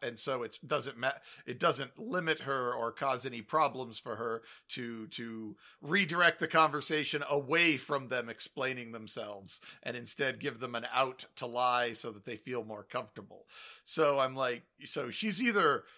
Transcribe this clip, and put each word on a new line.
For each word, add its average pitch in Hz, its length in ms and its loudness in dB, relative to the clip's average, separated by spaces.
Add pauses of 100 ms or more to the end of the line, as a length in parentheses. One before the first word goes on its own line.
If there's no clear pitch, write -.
And 120 160 -4
so 131 240 -2
it 110 220 -8
doesn't 131 300 -2
ma-, 123 140 0 (380)
it 127 120 -6
doesn't 139 380 0
limit 160 440 0
her 131 300 0
or 117 200 -2
cause 131 340 0
any 120 160 -6
problems 127 560 0
for 117 200 -6
her 113 260 -4 (260)
to, 117 380 -6
to 113 480 -8 (260)
redirect 170 580 4
the 160 80 0
conversation 151 800 4
away 147 500 4
from 135 320 -2
them 120 200 -2
explaining 127 600 -4
themselves 107 680 -10 (220)
and 123 160 -6
instead 123 420 -4
give 127 200 -6
them 120 160 -6
an 117 180 -4
out 127 320 0 (120)
to 123 100 -6
lie 123 460 2
so 113 180 -6
that 104 140 -14
they 120 100 -8
feel 120 280 -6
more 107 200 -10
comfortable. 104 640 -10 (380)
So 143 340 4
I'm 131 160 2
like, 123 260 0 (240)
so 135 240 -4
she's 202 320 -2
either 185 420 4 (140)